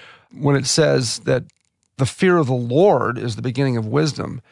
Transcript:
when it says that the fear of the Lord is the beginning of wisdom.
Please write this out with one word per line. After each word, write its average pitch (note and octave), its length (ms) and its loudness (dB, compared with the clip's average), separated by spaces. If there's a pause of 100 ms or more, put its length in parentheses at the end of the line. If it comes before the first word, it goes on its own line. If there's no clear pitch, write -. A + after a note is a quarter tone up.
(320)
when C#3+ 220 0
it C#3 120 0
says C#3 540 0
that B2+ 220 -2 (540)
the C3+ 100 0
fear F3+ 300 2
of D#3+ 100 2
the C3 80 -2
Lord B2 640 2
is A2 160 -6
the G2 80 -10
beginning B2+ 340 -2
of A2 100 -4
wisdom. C#3+ 540 -4 (100)